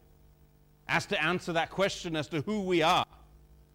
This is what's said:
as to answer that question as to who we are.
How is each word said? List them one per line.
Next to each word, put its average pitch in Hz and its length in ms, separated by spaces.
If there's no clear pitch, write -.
as 151 200
to 196 120
answer 175 320
that 165 200
question 185 440
as 147 120
to 156 140
who 208 200
we 180 220
are. 160 240